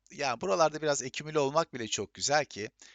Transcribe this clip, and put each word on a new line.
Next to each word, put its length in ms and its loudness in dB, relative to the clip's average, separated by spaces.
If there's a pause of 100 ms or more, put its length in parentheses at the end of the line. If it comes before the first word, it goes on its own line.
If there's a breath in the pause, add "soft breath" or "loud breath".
(100)
yani 300 -2
buralarda 420 2
biraz 200 2
ekümüle 360 -4
olmak 360 2
bile 140 -6
çok 260 -6
güzel 300 2
ki, 260 -10 (240 loud breath)